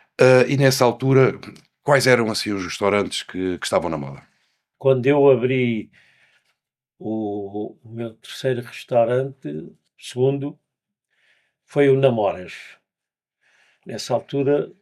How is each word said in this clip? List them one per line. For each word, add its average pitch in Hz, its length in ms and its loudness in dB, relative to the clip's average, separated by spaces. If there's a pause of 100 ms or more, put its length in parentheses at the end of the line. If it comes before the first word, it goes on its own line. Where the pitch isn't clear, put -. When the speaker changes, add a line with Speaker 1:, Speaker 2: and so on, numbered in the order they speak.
(160)
Speaker 1:
eh, 127 300 6
e 139 100 -2
nessa 131 280 2
altura, 131 520 2 (460)
quais 139 240 2
eram, 117 240 4
assim, 107 220 -6
os 98 100 -4
restaurantes 98 600 -2
que, 92 340 -6
que - 80 -10
estavam 87 240 -2
na 80 80 -6
moda? 69 240 -12 (560)
Speaker 2:
Quando 131 280 2
eu 143 220 4
abri 123 640 0 (1120)
o, 104 800 -6
o 113 60 -20
meu 113 260 -10
terceiro - 460 -6
restaurante, 123 1120 -4 (260)
segundo, 139 580 -4 (1080)
foi 143 240 2
o 135 100 4
Namoras. 104 560 0 (1300)
Nessa 123 300 -6
altura, 139 560 -2 (120)